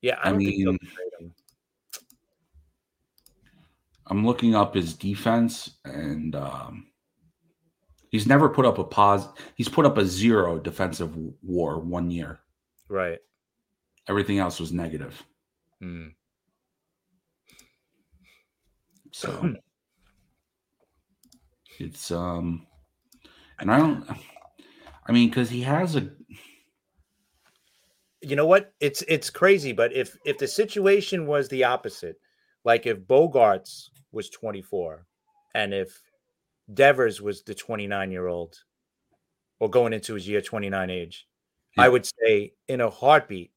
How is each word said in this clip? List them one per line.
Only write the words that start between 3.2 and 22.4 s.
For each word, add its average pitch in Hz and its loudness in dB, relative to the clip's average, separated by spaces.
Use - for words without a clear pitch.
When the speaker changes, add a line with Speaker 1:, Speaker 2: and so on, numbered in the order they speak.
Speaker 2:
I'm 101 -2
looking 120 2
up 101 2
his 82 -2
defense, 117 -2
and, 78 -8
um, 67 -10
he's 107 -2
never 143 6
put 127 4
up 113 2
a 90 -2
pos-, 101 2
he's 120 -4
put 156 4
up 143 4
a 107 4
zero 92 2
defensive 82 -6
w-, 80 -12
war 85 -4
one 87 -6
year. 85 -10
Speaker 1:
Right. 90 -6
Speaker 2:
Everything 101 -2
else 90 -4
was 82 -8
negative. 78 -8
Speaker 1:
Hmm. 87 -16
Speaker 2:
So - -6
Speaker 1:
<clears throat> - -20
Speaker 2:
it's, - -14
um, 87 -6